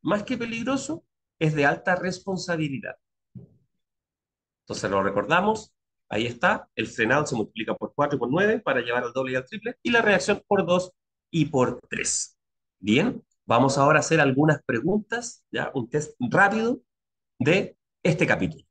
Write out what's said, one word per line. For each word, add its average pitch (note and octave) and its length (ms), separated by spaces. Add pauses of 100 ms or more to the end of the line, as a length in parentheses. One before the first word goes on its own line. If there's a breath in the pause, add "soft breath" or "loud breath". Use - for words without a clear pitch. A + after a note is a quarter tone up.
Más G#3 220
que B3 160
peligroso, A#3+ 640 (340)
es D#3 160
de C#3+ 120
alta E3+ 300
responsabilidad. F3 960 (1700)
Entonces - 260
lo G2 140
recordamos, D3 720 (340)
ahí A2 180
está, F3 500
el A2 100
frenado B2 400
se - 80
multiplica A2 400
por - 180
cuatro C#3+ 240
y - 40
por A#2 100
nueve G#3 300
para C#3 200
llevar A#2+ 220
al A#2+ 100
doble C3 200
y - 20
al C3 100
triple, A3 380
y A#3+ 80
la A#3 100
reacción G#3 460
por F3+ 180
dos F3+ 280 (380)
y D#3 160
por B2 340 (100)
tres. - 480 (400)
Bien, C3+ 440 (240)
vamos C3 320
ahora D3 200
a - 20
hacer D#3+ 200
algunas C#3+ 420
preguntas, G#3 880
¿ya? - 240
Un A#2+ 160
test - 300
rápido G#3 600 (580)
de F3+ 380 (260)
este E3+ 240
capítulo. - 440